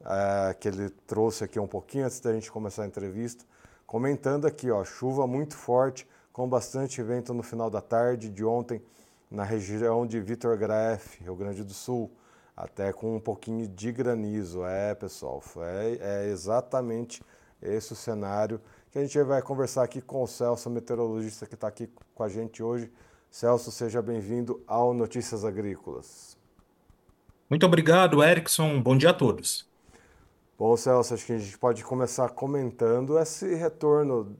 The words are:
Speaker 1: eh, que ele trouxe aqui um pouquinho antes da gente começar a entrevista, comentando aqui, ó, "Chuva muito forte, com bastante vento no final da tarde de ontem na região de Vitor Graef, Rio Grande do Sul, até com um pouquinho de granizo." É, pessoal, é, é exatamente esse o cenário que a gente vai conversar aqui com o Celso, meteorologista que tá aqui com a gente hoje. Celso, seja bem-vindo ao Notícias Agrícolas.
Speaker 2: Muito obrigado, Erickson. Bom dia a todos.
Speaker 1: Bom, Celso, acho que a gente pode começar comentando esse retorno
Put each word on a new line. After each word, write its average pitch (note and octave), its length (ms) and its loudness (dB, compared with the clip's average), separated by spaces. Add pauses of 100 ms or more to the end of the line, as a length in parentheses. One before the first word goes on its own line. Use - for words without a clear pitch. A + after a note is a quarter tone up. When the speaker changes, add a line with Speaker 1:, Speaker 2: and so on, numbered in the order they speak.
Speaker 1:
eh, G2 560 0
que - 80 -6
ele G2+ 220 -2 (180)
trouxe A2 380 0
aqui G#2 160 -6
um G2+ 60 -4
pouquinho A#2 400 -6
antes B2 120 -6
da A#2 140 -2
gente A2 180 -4
começar G#2+ 340 -8
a - 20 -6
entrevista, G2+ 580 -8 (420)
comentando C#3 600 0
aqui, C#3 240 -2
ó, G#2 120 2
"Chuva C3 440 -2
muito C#3+ 280 -4
forte, C3 540 0 (240)
com B2+ 160 -6
bastante C3 540 -2
vento A#2+ 320 -4
no A#2 80 -4
final A#2 260 -4
da G#2 140 -4
tarde A#2 480 0
de G2+ 120 -6
ontem A#2 380 -2 (500)
na G#2 140 -4
região A2 640 0
de A2+ 120 -4
Vitor A2+ 380 -2
Graef, G#2+ 640 -2
Rio F2+ 140 -10
Grande G2+ 260 -8
do F#2+ 120 -12
Sul, A#2+ 360 -6 (460)
até - 340 -6
com A2 240 -4
um A2 60 -4
pouquinho A2+ 480 -6
de G2+ 240 -8
granizo." G#2+ 720 -2
É, G2 300 -2
pessoal, C#2 480 -10 (160)
é, F#2+ 420 -4
é G2+ 300 -4
exatamente A#2 920 -4 (380)
esse G#2 320 -4
o A2 40 -14
cenário G#2 640 -4 (320)
que - 80 -6
a C#3+ 40 0
gente C#3+ 220 2
vai C3+ 180 2
conversar C3 420 0
aqui B2 160 -8
com C3+ 220 -4
o B2 40 0
Celso, A#2+ 440 -2
meteorologista A2+ 720 -4
que - 100 -16
tá A2 140 -6
aqui A2 180 -10 (280)
com - 80 -6
a G#2+ 80 -2
gente A2 320 -8
hoje. A#2 280 -4 (440)
Celso, A#2 380 2
seja A#2 300 -2
bem-vindo A#2 640 -4
ao A#2+ 260 2
Notícias A#2 500 -4
Agrícolas. G2 920 -8 (1120)
Speaker 2:
Muito D#3+ 160 6
obrigado, E3 580 8
Erickson. D#3+ 600 4
Bom B2 120 6
dia C3+ 140 8
a F3 60 8
todos. - 520 0 (920)
Speaker 1:
Bom, A2+ 180 6
Celso, B2 380 4
acho G#2+ 100 -6
que - 80 -4
a A2+ 60 0
gente G2+ 180 -10
pode A#2 260 2
começar B2+ 460 0
comentando C3 880 0
esse E3 360 0
retorno D3 840 2